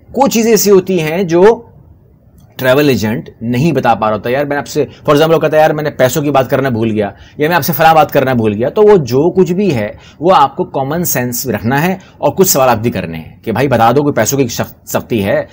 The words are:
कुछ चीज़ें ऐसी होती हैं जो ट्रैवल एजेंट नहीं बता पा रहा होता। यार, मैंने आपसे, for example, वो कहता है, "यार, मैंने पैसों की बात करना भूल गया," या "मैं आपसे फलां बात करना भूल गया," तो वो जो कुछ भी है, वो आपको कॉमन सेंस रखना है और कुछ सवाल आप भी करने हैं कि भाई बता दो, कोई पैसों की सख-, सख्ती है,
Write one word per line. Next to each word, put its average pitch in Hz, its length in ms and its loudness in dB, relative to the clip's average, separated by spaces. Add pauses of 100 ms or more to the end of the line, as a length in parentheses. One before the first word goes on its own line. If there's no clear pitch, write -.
(140)
कुछ 262 200 0
चीज़ें 226 200 2
ऐसी 202 160 2
होती 185 300 2
हैं 165 280 -4
जो 185 360 2 (920)
ट्रैवल 135 320 2
एजेंट 117 400 -2 (140)
नहीं 123 300 0
बता 123 220 2
पा 107 120 -2
रहा 107 80 0
होता। 107 140 -6
यार, 135 140 -2
मैंने 143 120 -4
आपसे, 143 320 -4 (120)
for - 100 -4
example, 156 240 4
वो 160 60 2
कहता 151 180 0
है, 151 40 6
"यार, 156 120 4
मैंने 151 160 -4
पैसों 131 320 0
की 143 100 -2
बात 131 160 2
करना 135 220 -2
भूल 113 220 -2
गया," 101 220 -4 (260)
या 151 100 0
"मैं 175 60 0
आपसे 170 180 -2
फलां 160 220 4
बात 151 160 2
करना 131 220 0
भूल 110 200 0
गया," 113 160 -2
तो - 120 0
वो 208 160 6
जो 139 340 0
कुछ 175 200 2
भी 185 200 0
है, 110 260 -4 (240)
वो 170 100 2
आपको 160 320 2
कॉमन 151 400 -4
सेंस 123 440 -4
रखना 113 320 -2
है 185 200 -2 (220)
और 147 100 0
कुछ 185 160 2
सवाल 131 220 2
आप 131 80 2
भी 120 120 -2
करने 82 280 -8
हैं - 240 -18
कि 113 100 -6
भाई 123 160 0
बता 120 240 4
दो, 143 120 2
कोई 143 100 0
पैसों 123 240 -2
की 135 120 0
सख-, - 380 -10
सख्ती 113 320 -4
है, 117 340 -2